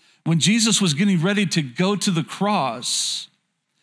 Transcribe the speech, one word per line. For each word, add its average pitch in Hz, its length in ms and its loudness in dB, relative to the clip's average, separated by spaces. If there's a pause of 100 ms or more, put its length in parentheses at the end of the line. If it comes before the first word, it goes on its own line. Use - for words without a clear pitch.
(240)
When 160 160 2
Jesus 214 420 2
was 165 140 2
getting 185 260 2
ready 202 240 2
to 165 160 -2
go 175 340 -2
to - 140 -2
the 143 140 0
cross, 135 1040 -4 (560)